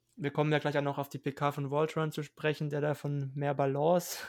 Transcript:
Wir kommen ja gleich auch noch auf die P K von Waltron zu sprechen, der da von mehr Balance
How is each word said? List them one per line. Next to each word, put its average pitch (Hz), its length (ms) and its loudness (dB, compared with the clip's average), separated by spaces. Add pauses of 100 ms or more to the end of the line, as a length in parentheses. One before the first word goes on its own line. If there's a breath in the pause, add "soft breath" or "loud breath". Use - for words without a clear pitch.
(160)
Wir 143 160 -2
kommen 151 200 2
ja 147 60 6
gleich 147 180 0
auch 143 60 2
noch 143 160 -2
auf 139 100 -4
die 135 100 -10
P 139 120 -4
K 143 220 0
von 139 180 -4
Waltron 156 400 0
zu 147 140 -4
sprechen, 151 460 -2
der 147 100 0
da 147 140 2
von 143 400 -4
mehr 143 200 0
Balance 143 640 2 (100)